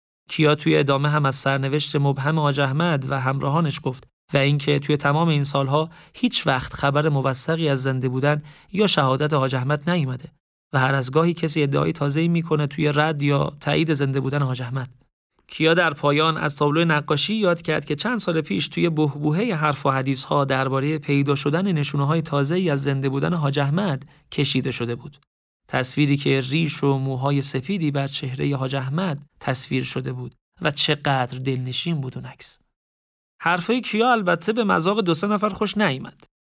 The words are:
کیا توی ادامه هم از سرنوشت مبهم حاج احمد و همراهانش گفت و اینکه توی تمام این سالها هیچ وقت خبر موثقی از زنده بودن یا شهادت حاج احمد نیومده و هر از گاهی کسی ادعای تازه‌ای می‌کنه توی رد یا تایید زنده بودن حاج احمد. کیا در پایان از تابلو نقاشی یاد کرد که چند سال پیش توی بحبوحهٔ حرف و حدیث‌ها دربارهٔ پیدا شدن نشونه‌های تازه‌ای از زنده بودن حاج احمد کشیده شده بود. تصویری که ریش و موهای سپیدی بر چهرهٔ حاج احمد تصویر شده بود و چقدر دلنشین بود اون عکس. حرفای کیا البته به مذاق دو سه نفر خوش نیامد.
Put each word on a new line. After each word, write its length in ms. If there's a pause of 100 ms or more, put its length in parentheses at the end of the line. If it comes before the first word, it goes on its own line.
(280)
کیا 260
توی 220
ادامه 320
هم 180
از 80
سرنوشت 640
مبهم 420
حاج 220
احمد 500
و 100
همراهانش 600
گفت 260 (240)
و 40
اینکه 420
توی 180
تمام 320
این 160
سالها 460 (240)
هیچ 320
وقت 260
خبر 360
موثقی 600
از 140
زنده 260
بودن 340 (300)
یا 140
شهادت 460
حاج 220
احمد 360
نیومده 420 (400)
و 60
هر 160
از 180
گاهی 220
کسی 280
ادعای 300
تازه‌ای 360
می‌کنه 380
توی 260
رد 300
یا 380
تایید 320
زنده 280
بودن 220
حاج 200
احمد. 260 (600)
کیا 260
در 200
پایان 420
از 200
تابلو 280
نقاشی 500
یاد 280
کرد 220
که 100
چند 240
سال 220
پیش 280
توی 200
بحبوحهٔ 640
حرف 320
و 40
حدیث‌ها 540
دربارهٔ 540
پیدا 360
شدن 380
نشونه‌های 500
تازه‌ای 480
از 120
زنده 260
بودن 260
حاج 240
احمد 460 (280)
کشیده 380
شده 240
بود. 240 (500)
تصویری 480
که 240
ریش 440
و 140
موهای 440
سپیدی 480
بر 160
چهرهٔ 500
حاج 180
احمد 520 (140)
تصویر 440
شده 280
بود 220 (280)
و 80
چقدر 680
دلنشین 600
بود 180
اون 80
عکس. 320 (800)
حرفای 400
کیا 320
البته 400
به 120
مذاق 360
دو 140
سه 120
نفر 220
خوش 280
نیامد. 480 (340)